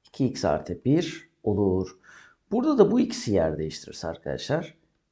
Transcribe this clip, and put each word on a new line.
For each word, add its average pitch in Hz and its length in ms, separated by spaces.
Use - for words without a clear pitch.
iki - 180
x - 200
artı 78 400
bir 165 440
olur. 95 540
Burada 262 260
da 196 140
bu 247 80
ikisi - 320
yer 80 260
değiştirirse 78 500
arkadaşlar 127 680